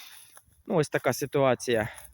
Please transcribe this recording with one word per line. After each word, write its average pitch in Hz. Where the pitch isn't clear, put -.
Ну, 202
ось 151
така 143
ситуація 123